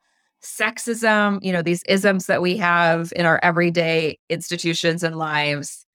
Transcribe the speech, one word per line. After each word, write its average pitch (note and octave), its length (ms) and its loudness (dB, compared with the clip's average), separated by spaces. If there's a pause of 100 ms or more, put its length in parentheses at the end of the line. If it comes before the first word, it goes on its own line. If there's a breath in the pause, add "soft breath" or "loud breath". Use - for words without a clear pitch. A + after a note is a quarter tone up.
(440)
sexism, A3 1000 0
you F#3 100 -2
know, E3+ 80 0
these E3+ 260 -2
isms G3 380 2
that F3+ 160 0
we F3+ 160 0
have E3+ 580 2
in F3 100 0
our D#3+ 180 4
everyday E3 720 2 (120)
institutions E3+ 720 -2
and D#3+ 140 -4
lives D3 760 -4